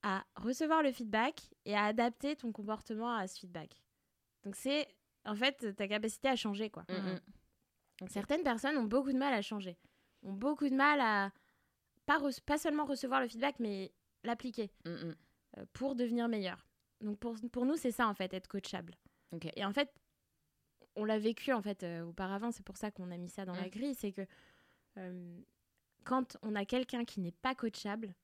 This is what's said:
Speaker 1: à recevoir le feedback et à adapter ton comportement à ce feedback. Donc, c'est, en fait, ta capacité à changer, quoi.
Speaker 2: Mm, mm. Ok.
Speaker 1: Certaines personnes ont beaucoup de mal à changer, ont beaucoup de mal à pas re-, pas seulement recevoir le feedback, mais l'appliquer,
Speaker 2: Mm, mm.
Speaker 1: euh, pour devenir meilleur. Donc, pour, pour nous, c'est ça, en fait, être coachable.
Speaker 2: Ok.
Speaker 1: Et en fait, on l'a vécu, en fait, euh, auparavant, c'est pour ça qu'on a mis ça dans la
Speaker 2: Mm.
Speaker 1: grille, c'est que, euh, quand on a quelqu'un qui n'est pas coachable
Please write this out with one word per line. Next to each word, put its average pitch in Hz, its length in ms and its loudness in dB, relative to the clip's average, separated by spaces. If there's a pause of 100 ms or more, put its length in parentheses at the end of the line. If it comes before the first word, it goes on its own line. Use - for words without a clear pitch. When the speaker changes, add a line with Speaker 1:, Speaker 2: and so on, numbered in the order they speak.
Speaker 1:
à 190 220 0 (120)
recevoir 302 460 4
le 285 80 6
feedback 233 500 0 (240)
et 202 120 -2
à 208 80 6
adapter 233 520 2
ton 240 160 -4
comportement 214 640 -4
à 196 120 0
ce - 120 -10
feedback. 175 440 -12 (640)
Donc, 196 120 -6
c'est, 285 320 2 (360)
en 208 120 -2
fait, 240 400 0
ta 202 100 0
capacité 214 420 0
à 254 80 6
changer, 208 340 -2
quoi. - 180 -14
Speaker 2:
Mm, 185 60 -2
mm. 185 260 -2 (840)
Ok. 190 80 -10
Speaker 1:
Certaines 285 320 0
personnes 277 340 2
ont 240 80 2
beaucoup 262 280 2
de 254 60 2
mal 277 140 2
à 208 100 2
changer, 190 340 -6 (460)
ont 190 100 -8
beaucoup 277 360 0
de 262 60 2
mal 285 260 6
à 202 300 4 (760)
pas 294 120 6
re-, 277 240 0
pas 294 160 2
seulement 302 260 2
recevoir 269 360 2
le 247 80 0
feedback, 269 320 0
mais 202 320 -2 (320)
l'appliquer, 226 460 -2 (140)
Speaker 2:
Mm, 170 60 -6
mm. 165 240 -6 (440)
Speaker 1:
euh, - 140 -10
pour 269 220 -2
devenir 240 340 2
meilleur. 190 380 -2 (360)
Donc, 208 160 -2
pour, 233 180 -4 (160)
pour 247 140 2
nous, 302 100 4
c'est 254 160 2
ça, 233 160 4
en 208 60 2
fait, 185 200 -2
être 185 140 -8
coachable. 180 460 -6 (380)
Speaker 2:
Ok. 160 220 -8
Speaker 1:
Et - 100 -4
en 202 80 0
fait, 277 200 2 (1040)
on 214 80 -2
l'a 220 140 4
vécu, 220 340 2
en 226 100 2
fait, 196 220 -4
euh, 170 200 -4
auparavant, 196 460 -2
c'est 214 140 -8
pour - 120 -12
ça 214 140 -4
qu'on 180 220 -10
a 175 40 -8
mis 175 140 -8
ça 196 140 -8
dans 180 100 -4
la 190 140 -2
Speaker 2:
Mm. - 20 -8
Speaker 1:
grille, 247 240 -2
c'est 208 180 -4
que, 190 100 -6 (760)
euh, 180 400 -10 (680)
quand 254 380 0
on 214 140 -2
a 202 80 0
quelqu'un 247 400 0
qui - 160 -6
n'est 175 120 -2
pas 262 220 -2
coachable 214 680 -4